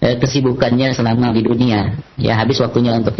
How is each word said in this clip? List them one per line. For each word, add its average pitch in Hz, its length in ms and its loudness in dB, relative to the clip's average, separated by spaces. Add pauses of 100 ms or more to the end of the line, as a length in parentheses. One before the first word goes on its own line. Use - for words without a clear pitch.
eh, 123 160 0
kesibukannya 127 800 0
selama 117 320 0
di 113 160 0
dunia. 113 500 0 (220)
Ya, 110 240 0
habis 113 160 0
waktunya 120 400 0
untuk 113 220 -2